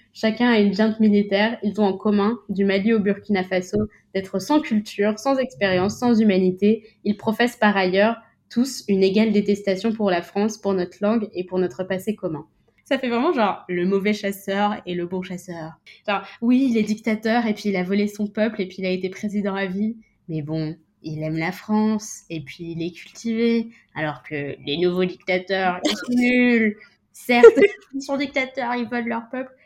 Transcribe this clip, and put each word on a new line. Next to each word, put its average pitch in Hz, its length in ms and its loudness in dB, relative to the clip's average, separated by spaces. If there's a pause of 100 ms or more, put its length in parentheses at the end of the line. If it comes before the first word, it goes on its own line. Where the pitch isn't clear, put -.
(120)
chacun 226 380 0
à 226 100 6
une 202 140 4
junte 214 260 2
militaire ? 208 640 2
Ils 196 160 -2
ont 214 60 2
en 190 120 0
commun, 208 400 0 (120)
du 196 160 0
Mali 196 280 2
au 220 60 2
Burkina 202 460 0
Faso, 185 320 -2 (360)
d'être 190 260 -4
sans 294 200 2
culture, 214 600 -2
sans 277 180 0
expérience, 196 600 0
sans 240 220 4
humanité. 196 640 4 (220)
Ils 208 100 0
professent 233 400 -2
par 208 220 2
ailleurs 196 400 2 (320)
tous - 400 -2
une 190 140 4
égale 214 280 4
détestation 202 600 0
pour 208 180 0
la 175 100 0
France, 214 360 -2
pour 196 160 -2
notre 180 260 -4
langue 214 340 0
et 180 120 -6
pour 185 140 -4
notre 180 260 -2
passé 190 280 -4
commun. 165 320 -8 (380)
Ça 277 140 -2
fait 262 120 -4
vraiment 247 240 0
genre 208 340 0
le 175 180 -2
mauvais 196 280 0
chasseur 202 720 -4
et 180 100 -6
le 175 100 -4
bon 185 160 -6
chasseur. 170 520 -12 (340)
Genre, 196 180 -4 (160)
oui, 247 300 4
il 226 60 2
est 214 60 4
dictateur 220 640 -2
et 214 80 0
puis 208 160 -6
il 196 60 0
a 180 80 -2
volé 202 240 0
son 202 200 -6
peuple 214 340 -2
et 185 40 -4
puis 185 140 -14
il 185 60 -4
a 185 40 0
été 185 200 -2
président 196 460 -4
à 196 100 -4
vie. 208 320 -4 (320)
Mais 156 120 -4
bon, 156 360 -6 (260)
il 156 180 -10
aime 156 140 -4
la 160 160 -4
France 214 800 -4
et 165 100 -8
puis 165 380 -14
il 165 40 -6
est 170 140 -6
cultivé. 226 760 -2 (220)
Alors 151 300 -6
que 143 320 -8 (100)
les 143 120 -4
nouveaux 180 260 2
dictateurs, 185 800 -2
ils 254 140 -2
sont - 160 -6
nuls. 247 640 4 (340)
Certes, 240 480 6 (340)
ils 269 80 -8
sont 277 140 -6
dictateurs, 262 600 -4
ils 240 120 -4
volent 240 200 -4
leur 233 220 -4
peuple. 262 220 -10 (140)